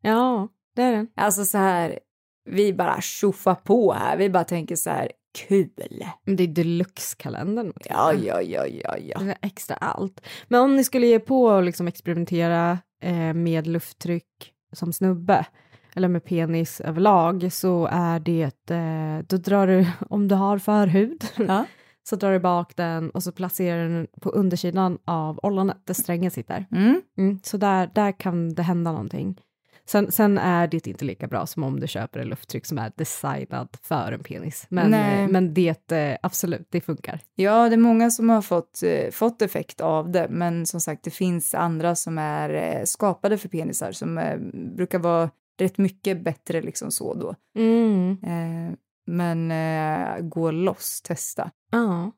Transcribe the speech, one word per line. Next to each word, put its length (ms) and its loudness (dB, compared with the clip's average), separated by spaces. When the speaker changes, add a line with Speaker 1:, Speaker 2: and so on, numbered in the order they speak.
Speaker 1:
Ja, 460 2
det 60 2
är 100 4
den. 240 -2
Speaker 2:
Alltså 280 0
så 140 0
här, 400 2
vi 220 4
bara 280 0
tjoffar 540 0
på 380 4
här. 240 -2
Vi 140 2
bara 140 2
tänker 320 -6
så 140 -4
här, 220 -4
kul. 560 0
Speaker 1:
Men 120 0
det 60 2
är 60 2
deluxe-kalendern. 1200 -4
Speaker 2:
Ja, 240 2
ja, 300 -2
ja, 240 -4
ja, 320 -8
ja. 200 -10
Speaker 1:
Det 120 -4
är 120 -8
extra 340 -8
allt. 440 -6
Men 120 6
om 160 6
ni 80 4
skulle 220 2
ge 120 8
på 260 4
och 180 6
liksom 260 -2
experimentera, 920 0
eh, 320 -2
med 320 0
lufttryck 840 -6
som 200 -6
snubbe 540 2
eller 140 2
med 160 0
penis 560 -2
överlag, 720 4
så 400 2
är 280 0
det, 500 -2
eh, 580 -4
då 80 0
drar 300 4
du, 200 6
<laughs> 120 -10
om 180 0
du 60 4
har 240 2
förhud, 680 2
Speaker 2:
Ja. 280 0
Speaker 1:
<laughs> 240 -20
så 80 -2
drar 160 2
du 60 4
bak 380 0
den 340 -4
och 120 -6
så 100 -6
placerar 560 -2
du 60 -2
den 120 -4
på 100 -2
undersidan 720 0
av 380 -4
ollonet 440 0
där 80 -6
strängen 360 -2
sitter. 420 -8
Speaker 2:
Mm. 300 4
Speaker 1:
Mm, 240 2
så 140 -8
där, 380 2
där 180 2
kan 420 -4
det 80 -2
hända 300 0
någonting. 480 -6
Sen, 260 2
sen 260 4
är 280 2
det 200 -4
inte 180 -8
lika 220 -6
bra 200 -4
som 180 -6
om 160 -4
du 60 -4
köper 340 -8
en 80 -8
lufttryck 380 -10
som 120 -6
är 180 -6
designad 720 -6
för 300 -4
en 100 -10
penis. 460 -12
Men, 220 2
Speaker 2:
Nej. 320 4
Speaker 1:
eh, 60 0
men 260 2
det, 380 0
eh, 300 0
absolut, 480 -4
det 100 -2
funkar. 400 -8
Speaker 2:
Ja, 340 4
det 60 4
är 20 6
många 340 6
som 180 2
har 140 6
fått, 400 -2
eh, 280 0
fått 320 0
effekt 380 -4
av 300 0
det. 200 2
Men 360 -2
som 140 -6
sagt, 240 -6
det 60 -6
finns 440 -2
andra 400 0
som 240 -4
är, 600 -4
eh, 60 -6
skapade 540 0
för 100 -10
penisar 440 -6
som, 260 -8
eh, 200 -4
brukar 220 -2
vara 320 2
rätt 180 0
mycket 460 -2
bättre 380 -4
liksom 280 -8
så 240 -6
då. 200 -8
Speaker 1:
Mm. 520 4
Speaker 2:
Eh, 520 -6
men, 440 -2
eh, 720 -2
gå 300 -2
loss, 520 -4
testa. 480 -8
Speaker 1:
Ja. 460 0